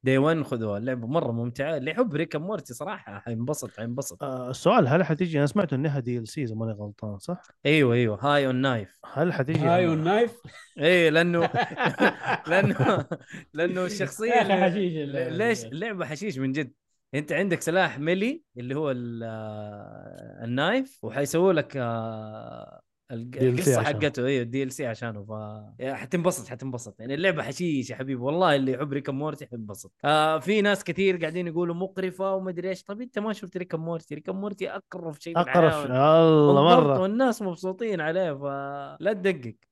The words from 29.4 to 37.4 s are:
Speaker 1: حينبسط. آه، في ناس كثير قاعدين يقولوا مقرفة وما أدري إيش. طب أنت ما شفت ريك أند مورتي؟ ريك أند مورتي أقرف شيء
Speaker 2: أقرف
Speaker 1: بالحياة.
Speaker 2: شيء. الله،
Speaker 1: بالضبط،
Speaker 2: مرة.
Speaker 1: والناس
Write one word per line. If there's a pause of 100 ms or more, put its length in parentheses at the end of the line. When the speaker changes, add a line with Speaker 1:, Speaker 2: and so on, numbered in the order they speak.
Speaker 1:
حينبسط. (120)
آه،
في
ناس
كثير
قاعدين
يقولوا
مقرفة
وما
أدري
إيش.
طب
أنت
ما
شفت
ريك
أند
مورتي؟
ريك
أند
مورتي
أقرف
شيء
Speaker 2:
أقرف
Speaker 1:
بالحياة.
Speaker 2:
شيء.
الله،
Speaker 1:
بالضبط،
Speaker 2:
مرة.
Speaker 1:
والناس